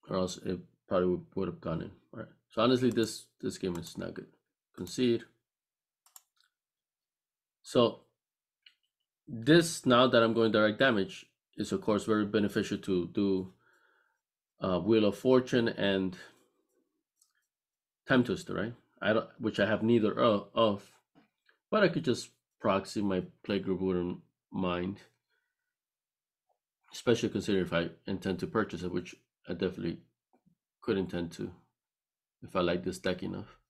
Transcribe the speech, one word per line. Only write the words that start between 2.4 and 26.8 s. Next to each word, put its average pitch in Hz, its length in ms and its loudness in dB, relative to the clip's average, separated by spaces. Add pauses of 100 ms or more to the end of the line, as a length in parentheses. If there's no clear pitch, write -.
So - 100 -4
honestly, 123 300 4
this, 110 340 -2 (160)
this 95 160 -6
game 90 200 -4
is 82 200 -12
not 90 160 -8
good. - 140 -14 (500)
Concede. 117 480 -2 (2500)
So 117 380 2 (1300)
this, 147 600 2
now 123 200 8
that 120 160 6
I'm 113 120 4
going 113 180 4
direct 107 260 2
damage, 110 460 0 (320)
is 101 160 -6
of 95 80 -2
course 104 240 0
very 107 220 0
beneficial 104 500 -2
to 90 300 -2
do, 95 480 -2 (1040)
uh, 92 200 0
Wheel 107 260 4
of 98 100 0
Fortune 127 520 2
and 95 460 0 (1900)
Time 127 160 4
Twister, 95 300 -2
right? 101 220 -4 (260)
I 104 140 2
don't, 110 120 0 (120)
which - 200 -4
I 104 60 4
have 104 180 0
neither 113 380 2
o-, 107 340 2
of, 107 380 0 (760)
but 214 120 2
I 180 60 4
could 165 160 -4
just - 240 -2 (320)
proxy. 98 400 -2
My 95 220 0 (260)
playgroup 92 320 -2
wouldn't 90 380 -2 (340)
mind, 92 460 -4 (1900)